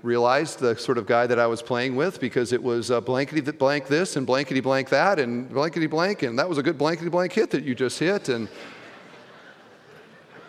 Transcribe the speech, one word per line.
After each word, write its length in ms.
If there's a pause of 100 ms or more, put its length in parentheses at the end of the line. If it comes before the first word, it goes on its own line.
realized 580
the 180
sort 200
of 100
guy 200
that 120
I 80
was 140
playing 360
with 240
because 320
it 100
was, 260
uh, 120
blankety 400
th-, 160
blank 300
this 280
and 100
blankety 360
blank 300
that 280
and 300
blankety 380
blank, 360
and 160
that 80
was 100
a 60
good 140
blankety 320
blank 240
hit 180
that 140
you 100
just 240
hit, 300
and, 180 (2000)